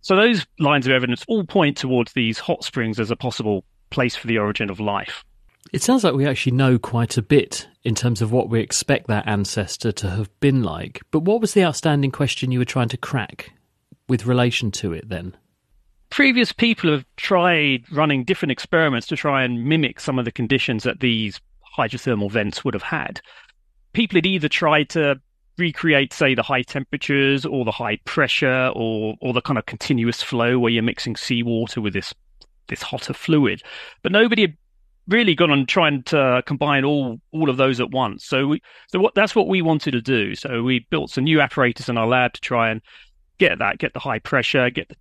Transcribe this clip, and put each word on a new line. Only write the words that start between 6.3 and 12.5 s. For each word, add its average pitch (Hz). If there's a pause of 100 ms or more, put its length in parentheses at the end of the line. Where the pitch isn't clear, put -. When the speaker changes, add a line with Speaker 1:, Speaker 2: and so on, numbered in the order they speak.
Speaker 2:
know 127
quite -
a 113
bit - (180)
in 117
terms 117
of 110
what 117
we 113
expect -
that 107
ancestor 104
to 98
have 101 (120)
been 135
like. 85 (100)
But 156
what 202
was 220
the 196
outstanding 143
question 131